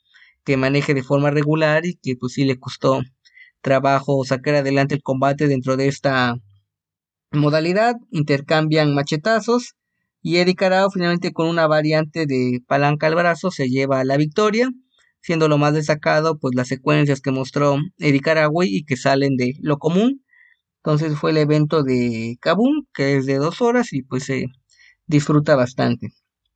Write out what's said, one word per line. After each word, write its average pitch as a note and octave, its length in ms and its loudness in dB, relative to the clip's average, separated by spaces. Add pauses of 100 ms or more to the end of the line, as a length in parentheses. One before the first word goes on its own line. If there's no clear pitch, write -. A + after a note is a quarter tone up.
(460)
que C#3 100 0
maneje C#3 380 0
de C3+ 80 0
forma C#3+ 300 0
regular D#3 560 0
y F3 80 -6
que, B2+ 200 -6
pues, B2+ 180 -8
sí C#3+ 120 0
le C3 140 0
costó C3 420 -2 (600)
trabajo C3+ 640 0
sacar C3 320 -2
adelante C#3 400 0
el C#3 80 -6
combate C#3+ 460 0
dentro C3 260 0
de C3+ 140 0
esta B2+ 480 -2 (920)
modalidad. E3 640 2 (140)
Intercambian D3+ 840 0
machetazos A3 800 -2 (460)
y E3 160 -2
Eric F3+ 240 2
Arao F#3+ 280 2
finalmente F3 440 -2
con E3 140 -2
una E3 200 2
variante D#3 580 0
de B2+ 400 -2
palanca D3 420 0
al D#3+ 80 0
brazo F3 360 0
se C3+ 160 -4
lleva C3 380 0
la C3+ 100 0
victoria, G#3+ 540 0 (500)
siendo D#3+ 300 0
lo D3 80 4
más D3 160 2
destacado, D#3 640 0
pues, C3 160 -2
las B2 140 -2
secuencias C#3+ 500 0
que C#3 120 -4
mostró C#3 460 0 (200)
Eric C#3+ 320 0
Araui D#3+ 400 2
y F3+ 160 -4
que C3 100 -4
salen C#3 400 0
de B2+ 260 -2
lo D3 160 -2
común. G3+ 460 0 (540)
Entonces D3+ 420 -2
fue D#3+ 120 0
el D#3 60 2
evento D3+ 460 2
de A#2+ 560 -2
Kabum, B3 540 0
que C#3 240 0
es C3 80 0
de C3+ 140 0
dos D3+ 220 -2
horas A#3+ 300 0
y, C3 120 -6
pues, C#3+ 200 -6
se C3 220 -4 (600)
disfruta D3+ 520 2
bastante. B2 560 -2 (420)